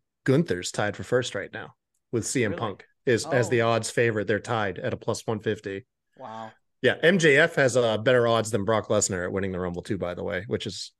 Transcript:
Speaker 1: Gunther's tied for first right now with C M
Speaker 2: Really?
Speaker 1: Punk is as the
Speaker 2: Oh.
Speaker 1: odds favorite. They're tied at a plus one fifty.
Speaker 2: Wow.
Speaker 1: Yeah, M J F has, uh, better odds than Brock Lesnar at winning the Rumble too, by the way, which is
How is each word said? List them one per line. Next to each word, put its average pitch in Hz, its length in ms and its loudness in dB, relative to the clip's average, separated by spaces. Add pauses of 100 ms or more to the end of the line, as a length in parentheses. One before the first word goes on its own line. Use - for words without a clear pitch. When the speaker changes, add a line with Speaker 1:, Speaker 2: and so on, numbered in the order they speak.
(240)
Speaker 1:
Gunther's 131 460 0
tied 104 260 -2
for 98 60 -12
first 123 320 -2
right 92 180 -8
now 107 220 -14 (380)
with 113 140 -2
C 127 180 0
M 107 80 0
Speaker 2:
Really? 175 80 -2
Speaker 1:
Punk 104 240 -6 (220)
is 117 200 2
as 123 220 2
the 117 140 2
Speaker 2:
Oh. 113 80 4
Speaker 1:
odds 113 200 0
favorite. 110 380 0
They're 107 100 2
tied 101 400 -4
at 104 160 -4
a - 20 -10
plus - 300 -6
one 110 140 -4
fifty. 98 440 -6 (320)
Speaker 2:
Wow. 110 360 -14 (280)
Speaker 1:
Yeah, 117 220 4
M 196 160 6
J 151 180 6
F 156 200 4
has, 131 200 4
uh, 113 220 2
better 120 280 4
odds 113 260 2
than 101 120 0
Brock 107 240 0
Lesnar 98 360 0
at 98 80 -4
winning 95 200 -2
the 90 80 -4
Rumble 87 220 -4
too, 101 160 -6
by 87 160 -4
the 90 100 -8
way, 92 220 -4
which 117 200 -4
is - 320 -12